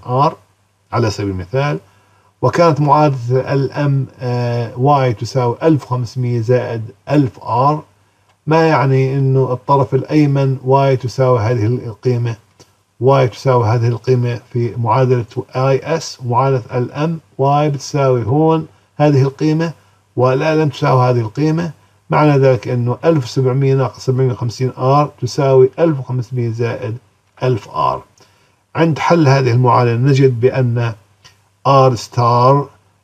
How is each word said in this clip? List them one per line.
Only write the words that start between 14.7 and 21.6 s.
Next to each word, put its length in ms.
معادلة 480
آي 240
إس، 300
ومعادلة 460
ال 200
ام 280
واي 320
بتساوي 560
هون 420
هذه 260
القيمة، 520
وال 280
ال 180
ام 80
تساوي 400
هذه 100
القيمة، 520